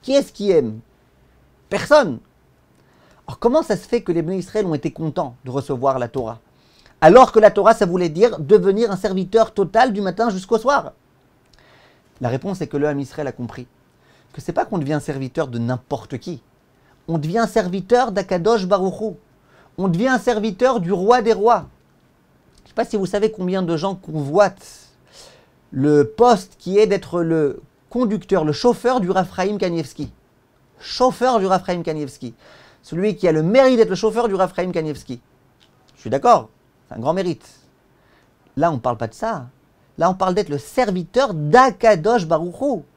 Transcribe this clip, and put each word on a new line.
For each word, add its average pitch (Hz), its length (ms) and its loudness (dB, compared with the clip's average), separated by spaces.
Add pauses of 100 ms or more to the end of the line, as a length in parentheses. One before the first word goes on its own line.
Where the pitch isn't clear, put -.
Qui 262 120 -4
est-ce 277 200 0
qui 202 160 -4
aime ? 120 300 0 (920)
Personne. 196 480 2 (1080)
Alors, - 100 -14
comment 262 240 2
ça 220 160 -2
se - 100 -18
fait 240 140 -2
que - 100 -4
les 165 120 -2
Bnei 185 140 -4
Israël 196 280 -4
ont 170 80 -2
été 143 180 -4
contents 156 440 -8 (100)
de 127 60 -10
recevoir 131 480 -2
la 123 80 -4
Torah ? 113 320 -8 (600)
Alors 208 300 10
que 220 80 2
la 208 120 8
Torah, 202 240 4
ça 208 100 0
voulait 180 240 0
dire 190 300 2
devenir 196 520 2
un 185 60 -4
serviteur 190 560 0
total 220 400 2
du 202 80 -4
matin 208 300 -2
jusqu'au 190 260 -2
soir. 254 360 -2 (1300)
La 123 80 -4
réponse 180 320 -6
est 151 60 -6
que 151 100 -8
le 147 100 0
Ham 143 120 -4
Israël 143 280 -10
a 123 40 -8
compris 120 360 -12 (640)
que - 80 -14
c'est 170 120 -10
pas - 120 -2
qu'on 196 120 -6
devient 147 240 -4
serviteur 135 460 -6
de 117 100 -8
n'importe 123 600 -6
qui. 165 240 -12 (640)
On 165 100 -4
devient 175 320 -2
serviteur 214 640 0
d'Akadosh 190 560 -2
Baruch 190 340 -2
Hu. 214 140 -8 (640)
On 190 80 -2
devient 185 220 0
un 254 100 0
serviteur 226 600 0
du 170 120 -4
roi 208 320 2
des 226 100 2
rois. 202 320 2 (1000)
Je - 60 -20
sais - 60 -20
pas - 100 -2
si - 120 -4
vous 190 100 -4
savez 214 240 -2
combien 185 320 -4
de 170 140 -2
gens 185 180 -6
convoitent 160 920 -2 (800)
le 147 320 4
poste 220 560 2
qui 185 180 -4
est 214 80 6
d'être 185 360 -2
le 160 420 0 (260)
conducteur, 196 560 -2
le 151 60 2
chauffeur 240 480 0
du 180 100 -2
Rav 185 260 -2
Chaim 202 220 -2
Kanievski. 165 540 -6 (680)
Chauffeur 247 600 0
du 190 80 0
Rav 185 180 0
Chaim 180 160 -4
Kanievski. 147 540 -8 (480)
Celui 190 320 -4
qui 185 120 -2
a 165 40 4
le 156 100 2
mérite 254 360 4
d'être 214 120 4
le 185 60 -2
chauffeur 220 320 0
du 196 80 -2
Rav 185 180 0
Chaim 180 180 -4
Kanievski. 151 480 -8 (760)
Je - 60 -20
suis 120 100 -12
d'accord, 139 380 2 (400)
c'est - 60 -16
un - 40 -10
grand 139 140 -2
mérite. 180 340 -6 (1080)
Là, 165 160 0
on 139 60 -4
parle 120 200 -4
pas 117 100 -6
de - 80 -20
ça. 190 320 -8 (500)
Là, 165 140 2
on - 20 -4
parle 185 220 -2
d'être 202 140 -2
le 143 100 -4
serviteur 208 760 -2
d'Akadosh 208 920 2
Baruch 170 340 -2
Hu. 254 200 -2 (160)